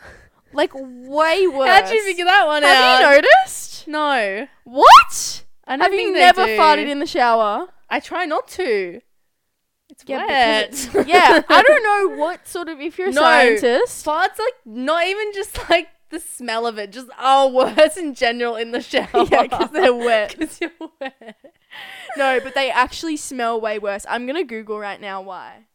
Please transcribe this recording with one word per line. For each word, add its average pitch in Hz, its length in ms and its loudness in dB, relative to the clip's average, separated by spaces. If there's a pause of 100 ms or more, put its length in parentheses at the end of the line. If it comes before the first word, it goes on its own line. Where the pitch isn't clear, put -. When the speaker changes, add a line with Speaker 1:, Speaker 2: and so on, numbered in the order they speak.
(520)
Speaker 1:
Like, 294 220 -2
way 269 680 -4
Speaker 2:
<laughs> - 0 -
How'd - 0 -
you 370 100 0
Speaker 1:
worse. 370 380 2 (140)
Speaker 2:
figure 359 200 -4
that 359 220 2
one 302 160 -2
Speaker 1:
Have 277 140 4
Speaker 2:
out? 254 220 4 (180)
Speaker 1:
you - 60 -
noticed? - 680 0
Speaker 2:
No. 269 580 -4 (180)
Speaker 1:
What? 494 800 6 (220)
Speaker 2:
I - 100 -8
don't 277 60 -8
Speaker 1:
Have 370 80 2
Speaker 2:
think 392 120 -2
Speaker 1:
you 415 120 -4
Speaker 2:
they 359 60 0
Speaker 1:
never 359 260 6
Speaker 2:
do. 440 100 -4
Speaker 1:
farted 311 320 2
in 285 120 -6
the 311 60 -4
shower? 233 600 0 (240)
Speaker 2:
I 254 100 -4
try 359 240 -8
not 330 240 -6
to. 208 520 -6 (880)
It's - 160 -20
Speaker 1:
Yeah, 277 200 -8
Speaker 2:
wet. 220 440 0
Speaker 1:
because 262 240 -12
it's, 277 140 0
yeah, 320 400 6
I 339 140 6
don't 494 200 4
know 403 340 0
what 311 300 -6
sort 349 220 -10
of, 320 120 -14
if 302 180 -10
you're 370 100 -4
a 370 40 -2
Speaker 2:
<laughs> - 0 -
No. 277 100 0
Speaker 1:
scientist. 269 840 2
Speaker 2:
Farts, 339 320 -2
like, 466 160 -4 (100)
not 262 420 -4
even 415 260 -6
just, 403 380 -12
like, 330 180 0 (220)
the 320 100 -14
smell 233 460 -8
of 220 120 -8
it, 208 140 -12
just, 240 160 -20 (100)
oh, 269 300 4
<laughs> 247 280 0
worse 311 200 4
in 311 180 -8
general 240 420 -4
in 226 160 -8
the 247 80 -6
shower. - 320 -6
Speaker 1:
<laughs> - 180 0
Yeah, 247 180 4
'cause 233 240 -6
they're 254 220 2
wet. 233 420 -2
Speaker 2:
<laughs> - 20 -18
'Cause 320 220 -10
you're 330 100 -8 (300)
wet. 233 360 -16 (800)
Speaker 1:
No, 262 240 -2
but 254 140 -10
they 262 160 -2
actually 302 460 -4
smell 233 440 -6
way 214 180 -6
worse. 202 300 -8
I'm 240 180 -6
gonna 311 180 -6
Google 220 340 -12
right 202 220 -12
now 196 200 -12
why. 185 540 -18